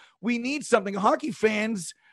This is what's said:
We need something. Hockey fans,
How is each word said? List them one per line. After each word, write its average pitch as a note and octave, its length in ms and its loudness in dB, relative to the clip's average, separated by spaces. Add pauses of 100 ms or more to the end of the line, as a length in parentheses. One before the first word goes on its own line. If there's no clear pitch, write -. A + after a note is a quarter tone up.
(220)
We A#3+ 160 0
need C4+ 280 -4
something. G3+ 280 2
Hockey B3 380 0
fans, G#3+ 640 -2 (200)